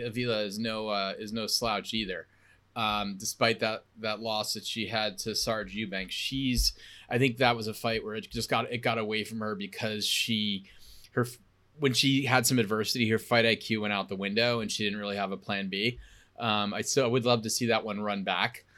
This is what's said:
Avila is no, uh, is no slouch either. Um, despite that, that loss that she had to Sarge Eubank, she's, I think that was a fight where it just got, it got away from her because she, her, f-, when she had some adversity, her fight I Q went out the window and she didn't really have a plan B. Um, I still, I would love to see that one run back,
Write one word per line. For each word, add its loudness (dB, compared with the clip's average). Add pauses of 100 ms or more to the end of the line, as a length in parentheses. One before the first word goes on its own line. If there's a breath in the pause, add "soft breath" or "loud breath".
Avila 0
is -4
no, -2
uh, 0
is -8
no -4
slouch 0
either. -4 (500 soft breath)
Um, 0
despite 0
that, -2 (140)
that -2
loss -2
that -8
she -4
had -2
to -4
Sarge -2
Eubank, -4
she's, 0 (340 loud breath)
I 0
think 2
that 4
was -6
a -4
fight -2
where -8
it -10
just -4
got, 0
it -4
got 2
away -2
from -8
her -4
because -4
she, 0 (460 loud breath)
her, 4
f-, -8 (400)
when 2
she 4
had 6
some 4
adversity, 2
her 4
fight 4
I 4
Q -2
went -2
out -4
the -4
window 2
and -4
she -2
didn't -2
really -4
have -2
a -4
plan -4
B. 0 (400 loud breath)
Um, 0
I -2
still, 2
I 2
would 2
love 4
to -4
see 0
that 4
one -4
run -2
back, 0 (140 soft breath)